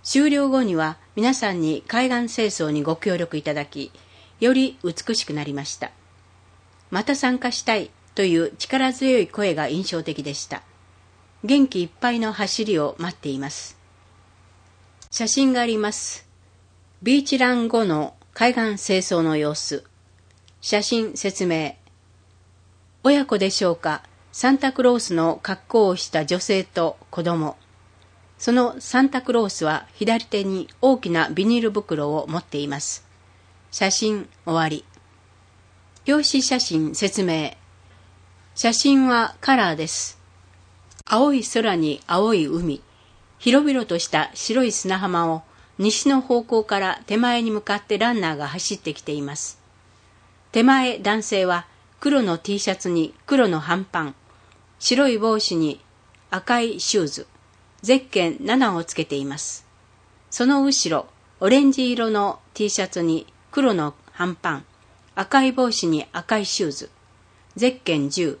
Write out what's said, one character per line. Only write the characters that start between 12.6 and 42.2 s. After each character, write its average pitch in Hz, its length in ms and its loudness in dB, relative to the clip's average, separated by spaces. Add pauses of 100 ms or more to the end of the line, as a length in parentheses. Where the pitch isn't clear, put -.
り 196 140 0
を 147 180 -2
待 175 160 -6
っ - 40 -18
て 151 120 -8
い 135 80 -4
ま 139 120 -8
す。 - 280 -16 (1300)
写 226 160 -4
真 269 260 4
が 247 80 2
あ 240 40 2
り 226 120 0
ま 208 140 -2
す。 - 340 -10 (800)
ビ 269 180 4
ー 285 40 -8
チ 277 120 0
ラ 247 160 4
ン 233 140 0
後 226 180 2
の 151 300 -2 (180)
海 240 200 2
岸 240 80 0 (220)
清 190 160 2
掃 180 220 0
の 156 160 2
様 147 160 0
子。 - 300 -8 (800)
写 208 200 0
真 226 340 -2
説 196 300 -4
明。 160 300 -2 (1300)
親 277 220 4
子 214 120 -2
で 190 140 0
し - 120 -2
ょ 175 100 2
う - 20 0
か、 156 260 -4 (300)
サ 254 200 2
ン 269 60 6
タ 269 140 0
ク 269 100 -2
ロ 247 140 6
ー 233 40 0
ス 180 140 -4
の 165 300 2
格 - 240 -8
好 220 220 4
を 180 60 2
し - 140 -10
た 156 160 -2
女 180 140 -2
性 190 240 0
と - 340 -2 (140)
子 175 120 -6
供。 160 320 -2 (840)
そ - 120 0
の 247 300 2
サ 262 220 2
ン 269 60 4
タ 262 120 -2
ク 254 100 -4
ロ 233 140 2
ー 196 40 -4
ス - 140 -6
は 156 300 -2
左 226 320 0
手 202 180 -4
に 190 240 -4 (140)
大 254 160 6
き 185 140 -6
な 160 180 2
ビ 175 160 0
ニ 240 140 4
ー - 20 0
ル 220 100 0
袋 156 440 -4
を 156 120 -4
持 160 120 -6
っ - 40 -10
て - 140 -10
い 143 100 -4
ま 143 120 -8
す。 - 260 -10 (680)
写 196 200 0
真 214 360 -2 (160)
終 165 120 0
わ 160 120 2
り。 156 160 -4 (1200)
表 294 200 2
紙 269 140 2
写 254 180 0
真 160 360 -2
説 196 280 -2
明。 160 320 -2 (1000)
写 233 180 2
真 269 340 6
は 233 320 2
カ 269 160 4
ラ 190 180 2
ー - 20 -2
で 156 120 -4
す。 - 300 -8 (880)
青 269 280 4
い 247 120 0
空 226 300 0
に 156 320 -2
青 208 260 2